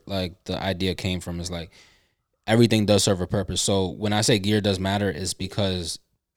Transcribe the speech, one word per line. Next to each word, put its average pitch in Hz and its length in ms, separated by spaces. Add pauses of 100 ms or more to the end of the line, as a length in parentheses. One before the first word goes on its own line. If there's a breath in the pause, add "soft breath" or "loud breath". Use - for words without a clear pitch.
like, 92 380
the - 180
idea 92 320
came 92 260
from. 87 200
Is 87 100
like, 85 200 (760 soft breath)
everything 113 380
does 101 200
serve 95 180
a 87 40
purpose. 95 360
So 98 280
when 104 220
I 107 100
say 107 160
gear 104 220
does 98 200
matter, 101 300
it's 85 240
because 92 640 (380)